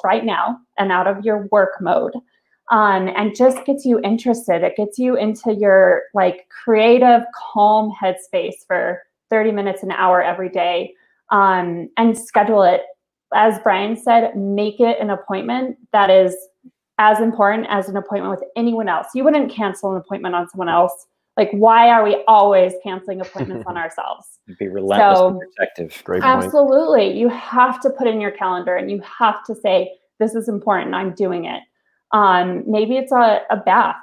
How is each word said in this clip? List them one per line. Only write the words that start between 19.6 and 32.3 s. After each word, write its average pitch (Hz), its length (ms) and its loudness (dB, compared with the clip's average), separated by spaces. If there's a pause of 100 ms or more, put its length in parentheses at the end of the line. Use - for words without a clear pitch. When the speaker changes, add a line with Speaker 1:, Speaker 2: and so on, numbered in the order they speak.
Speaker 1:
an 185 40 -4
appointment 180 380 -8
on 175 160 -4
someone 185 180 -8
else. 175 380 0 (320)
Like, 220 140 2
why 226 360 6
are 233 160 4
we 208 240 0
always 196 540 4
canceling 185 400 -10
appointments 190 440 -10
on 175 100 -10
Speaker 2:
<laughs> 170 60 -8
Speaker 1:
ourselves? - 560 -12 (200)
Speaker 3:
Be 202 100 -6
relentless 196 500 2
Speaker 1:
So 185 100 4
Speaker 3:
and 185 120 -8
protective. - 640 -10
Speaker 2:
Great 90 180 -4
point. 262 220 0
Speaker 1:
Absolutely. 277 720 2
You 233 120 2
have 247 500 -2
to 269 100 -2
put 262 160 -4
in 220 140 -2
your 202 100 -4
calendar 180 460 -4
and 196 140 -6
you 202 100 -6
have 214 440 -2
to 220 100 -10
say, 185 420 -2 (240)
"This 220 140 -2
is 226 140 -6
important, 196 460 -4
I'm 190 200 -6
doing 175 320 -4
it." 175 160 -10 (500)
Um, 180 540 2